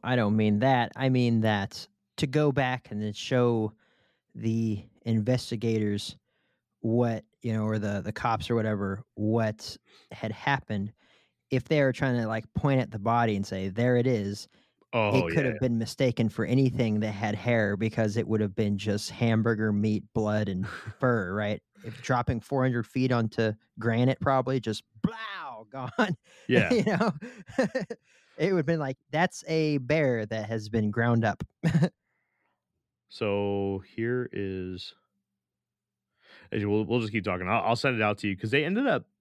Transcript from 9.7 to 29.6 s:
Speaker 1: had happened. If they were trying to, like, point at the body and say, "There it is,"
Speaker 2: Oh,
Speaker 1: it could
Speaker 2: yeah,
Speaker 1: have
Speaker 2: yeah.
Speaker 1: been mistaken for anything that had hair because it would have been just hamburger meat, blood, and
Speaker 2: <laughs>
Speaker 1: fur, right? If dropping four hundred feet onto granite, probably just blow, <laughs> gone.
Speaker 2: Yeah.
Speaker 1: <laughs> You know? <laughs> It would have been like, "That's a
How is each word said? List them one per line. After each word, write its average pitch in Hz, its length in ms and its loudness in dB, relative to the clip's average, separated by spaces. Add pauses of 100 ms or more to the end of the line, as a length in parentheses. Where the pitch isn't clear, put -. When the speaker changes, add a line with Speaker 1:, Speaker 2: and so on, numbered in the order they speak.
Speaker 1:
had 110 180 -8
happened. 107 640 -2 (580)
If 127 140 2
they 151 180 2
were 131 100 4
trying 123 280 0
to, 113 80 -2
like, 113 260 -6
point 135 260 2
at 117 120 -2
the 107 80 -8
body 117 340 2
and 98 100 -2
say, 95 260 -6
"There 120 260 2
it 120 100 2
is," 104 400 -2 (460)
Speaker 2:
Oh, 107 240 2
Speaker 1:
it 85 140 2
could 85 80 -2
Speaker 2:
yeah, 139 80 2
Speaker 1:
have 120 80 -2
Speaker 2:
yeah. - 60 -8
Speaker 1:
been 120 180 0
mistaken 117 500 0
for 107 160 -4
anything 120 560 2
that 107 120 -2
had 104 220 -2
hair 107 420 0
because 110 400 0
it 117 120 -2
would 110 120 2
have 98 140 0
been 104 240 0
just 104 320 -2
hamburger 110 600 2
meat, 107 320 2 (100)
blood, 107 340 0
and 95 200 -2
Speaker 2:
<laughs> - 320 -14
Speaker 1:
fur, 107 340 2
right? 104 260 -2 (240)
If 117 180 -14
dropping 123 380 0
four 135 220 -2
hundred 123 240 0
feet 127 240 0
onto 113 440 2 (260)
granite, 120 400 2
probably 131 400 0
just 107 240 -6 (180)
blow, 185 640 -6
<laughs> 107 40 -20
gone. 135 440 -2 (320)
Speaker 2:
Yeah. - 240 4
Speaker 1:
<laughs> - 0 -
You 226 120 4
know? 208 280 0 (460)
<laughs> 240 100 2 (720)
It 190 140 2
would 185 80 2
have 131 60 -2
been 165 140 0
like, 135 160 -4 (140)
"That's 170 380 0
a 151 300 2